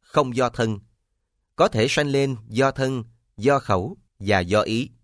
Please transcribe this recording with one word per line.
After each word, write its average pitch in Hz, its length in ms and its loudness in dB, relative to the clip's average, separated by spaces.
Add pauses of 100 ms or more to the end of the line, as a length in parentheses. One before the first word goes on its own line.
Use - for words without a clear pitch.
không 131 360 -2
do 123 120 0
thân. 113 300 -2 (760)
Có 185 120 4
thể 113 200 2
sanh 147 200 0
lên 139 280 0 (120)
do 127 220 2
thân, 131 340 -4 (320)
do 135 220 2
khẩu 110 380 -2 (220)
và 101 220 0
do 92 200 2
ý. 117 300 -4 (140)